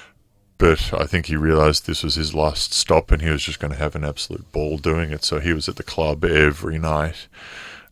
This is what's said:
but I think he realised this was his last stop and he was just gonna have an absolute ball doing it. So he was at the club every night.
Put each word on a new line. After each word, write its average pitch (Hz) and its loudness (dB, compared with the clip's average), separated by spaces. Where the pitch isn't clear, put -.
but - 4
I 73 0
think 82 -2
he 80 -2
realised 78 4
this 80 -4
was 76 -2
his 76 -2
last 78 -2
stop - 2
and 76 4
he 80 0
was 76 0
just - -8
gonna 73 -4
have 73 -4
an 76 -4
absolute - -8
ball 76 -2
doing 80 0
it. 76 -6
So 78 -2
he 85 2
was 78 -2
at - -6
the - -10
club 78 -2
every 78 2
night. 78 -2